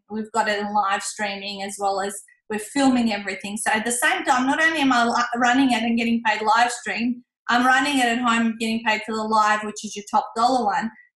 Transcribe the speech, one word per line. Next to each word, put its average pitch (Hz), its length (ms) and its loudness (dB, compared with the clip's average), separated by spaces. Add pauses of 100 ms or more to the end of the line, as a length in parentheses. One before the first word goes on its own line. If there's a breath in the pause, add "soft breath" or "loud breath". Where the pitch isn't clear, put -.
we've 214 240 -8
got 220 160 0
it 208 120 0
in 208 120 -4
live 202 320 0
streaming 196 580 -8
as 196 160 -8
well 196 220 -2
as 196 200 -6 (280 soft breath)
we're 214 100 -4
filming 247 540 2
everything. 202 440 -6
So 220 160 -2
at 214 120 0
the 240 80 -2
same 320 320 0
time, 262 220 2
not 294 160 0
only 320 180 2
am 269 120 4
I 240 120 4
li-, 240 200 0 (120)
running 247 360 4
it 226 120 0
and 233 120 0
getting 233 280 0
paid 208 180 0
live 226 300 4
stream, 214 520 -4 (240)
I'm 240 180 4
running 269 320 2
it 254 80 2
at 233 120 0
home 233 300 2
and 220 100 -4
getting 226 260 -2
paid 214 220 -2
for 226 100 -6
the 220 60 -4
live, 214 420 2
which 208 200 -10
is 208 120 -12
your 202 140 -12
top - 260 0
dollar 240 280 2
one. 208 260 -2 (240 soft breath)